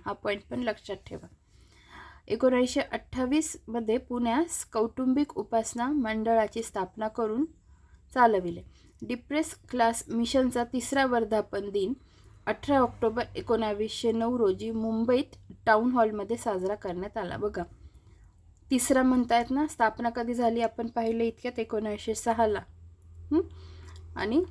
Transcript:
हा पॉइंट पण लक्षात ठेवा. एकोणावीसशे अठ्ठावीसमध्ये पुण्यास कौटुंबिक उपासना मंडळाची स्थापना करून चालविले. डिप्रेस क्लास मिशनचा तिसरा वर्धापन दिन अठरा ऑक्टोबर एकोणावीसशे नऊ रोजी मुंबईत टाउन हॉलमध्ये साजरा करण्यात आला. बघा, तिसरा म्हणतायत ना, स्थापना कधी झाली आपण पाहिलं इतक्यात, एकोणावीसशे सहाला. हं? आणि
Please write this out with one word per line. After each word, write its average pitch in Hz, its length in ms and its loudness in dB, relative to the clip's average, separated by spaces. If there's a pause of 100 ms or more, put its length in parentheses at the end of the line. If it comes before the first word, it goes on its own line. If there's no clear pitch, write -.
हा 202 80 -4
पॉइंट 208 360 -4
पण 247 100 -6
लक्षात 214 360 -6
ठेवा. - 320 -14 (1000)
एकोणावीसशे 254 540 2
अठ्ठावीसमध्ये 240 1160 -2
पुण्यास 247 680 -2
कौटुंबिक 254 720 0
उपासना 233 500 -2
मंडळाची 226 760 0
स्थापना 214 440 -6
करून 220 380 -2 (680)
चालविले. 190 480 4 (400)
डिप्रेस 262 540 -4 (140)
क्लास 233 380 2
मिशनचा 247 560 2
तिसरा 262 420 0
वर्धापन 214 640 0
दिन 196 240 0 (520)
अठरा 269 340 2
ऑक्टोबर 240 440 2 (120)
एकोणावीसशे 220 760 0
नऊ 226 260 0
रोजी 208 340 0
मुंबईत 226 800 -2 (120)
टाउन 226 260 6
हॉलमध्ये 220 460 0
साजरा 196 380 -2
करण्यात 190 420 -6
आला. 180 200 -6
बघा, 208 260 -4 (1080)
तिसरा 262 320 4
म्हणतायत 240 480 2
ना, 285 160 0
स्थापना 233 420 0
कधी 233 240 -4
झाली 233 280 2
आपण 226 260 -2
पाहिलं 226 360 -2
इतक्यात, 240 360 -4
एकोणावीसशे 220 560 -4
सहाला. 220 440 0 (720)
हं? 311 100 4 (720)
आणि 240 360 0